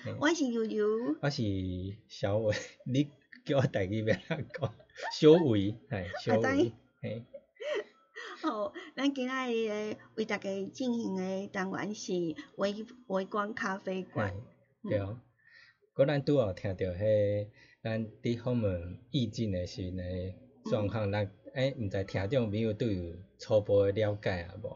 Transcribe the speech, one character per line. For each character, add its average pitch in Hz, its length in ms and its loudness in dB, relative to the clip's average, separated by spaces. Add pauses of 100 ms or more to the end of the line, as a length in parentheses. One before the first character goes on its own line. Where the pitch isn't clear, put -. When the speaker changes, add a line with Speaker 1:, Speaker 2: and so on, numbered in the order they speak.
Speaker 1:
嘿。 104 160 -6
Speaker 2:
我 311 140 4
是 302 140 0
悠 233 180 0
悠。 214 220 0 (340)
Speaker 1:
我 143 80 2
是 139 140 -2 (640)
小 104 320 -2
伟， 107 160 2 (140)
<laughs> - 220 -12
你 143 200 2 (340)
叫 139 140 2
我 - 20 4
台 113 240 2
语 107 180 -2
要 107 120 4 (140)
安 160 100 -2
怎 127 80 -8 (120)
讲？ 135 140 4 (400)
小 156 200 12
伟， 113 420 4 (120)
嘿， 92 200 -4 (160)
小 113 160 4
伟， 117 80 2
Speaker 2:
啊， 269 80 2
知。 - 160 2 (280)
Speaker 1:
嘿。 117 240 -8 (1160)
Speaker 2:
好， 214 320 -4 (220)
咱 277 160 2
今 262 160 -4
仔 262 240 -4
日 214 440 -2 (180)
为 220 120 -2
大 214 120 -2
家 196 120 -6 (220)
进 240 300 -2
行 196 140 -2
的 190 320 -4
单 190 240 -4
元 196 240 -4
是 - 180 -6 (440)
微-， 208 280 -2 (220)
微 190 180 -2
光 208 300 -4
咖 196 240 -4
啡 185 240 -4
馆。 101 320 -4 (480)
Speaker 1:
嘿， 208 80 -4
对。 107 80 2
Speaker 2:
嗯。 101 200 -6 (760)
Speaker 1:
果 139 120 4
咱 143 180 0
拄 143 140 4
好 107 160 2
听 95 220 -4
到 95 100 -2
迄， 104 640 2 (340)
咱 113 240 -2 (160)
伫 120 160 0
访 120 240 0
问 90 380 -2 (100)
意 123 180 0
境 107 240 -2
的 90 140 -2
时 92 200 -8
阵 90 100 -6
的 92 80 -6 (680)
状 107 180 0
况， 104 220 -2
Speaker 2:
嗯。 - 20 -2
Speaker 1:
咱， 104 200 -2 (240)
诶， 135 240 0
毋 104 100 -2
知 95 140 -2
听 95 260 -4
众 120 220 2
朋 104 80 0
友 113 120 2
对 107 240 0
有 85 200 -6 (240)
初 107 220 4
步 101 240 6
的 98 80 4
了 104 280 2
解 92 200 0
啊 90 200 -10
无？ - 140 -8